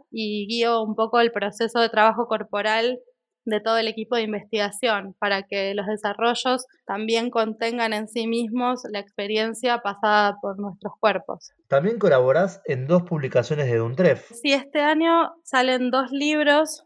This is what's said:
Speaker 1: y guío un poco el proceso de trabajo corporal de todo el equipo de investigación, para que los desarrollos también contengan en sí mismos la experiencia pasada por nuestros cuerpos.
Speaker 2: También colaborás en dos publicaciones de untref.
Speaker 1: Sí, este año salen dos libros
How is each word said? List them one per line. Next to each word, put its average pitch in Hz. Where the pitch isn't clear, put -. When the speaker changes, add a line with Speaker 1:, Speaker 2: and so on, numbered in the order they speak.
Speaker 1:
y 208
guío 233
un 220
poco 226
el 233
proceso 214
de 226
trabajo 220
corporal 220
de 208
todo 226
el 226
equipo 220
de 233
investigación, 208
para 196
que 196
los 202
desarrollos 226
también 226
contengan 226
en 214
sí 226
mismos 240
la 202
experiencia 220
pasada 208
por 196
nuestros 202
cuerpos. -
Speaker 2:
También 185
colaborás 156
en 131
dos 175
publicaciones 147
de 117
untref. 131
Speaker 1:
Sí, -
este 277
año 320
salen 254
dos 254
libros 302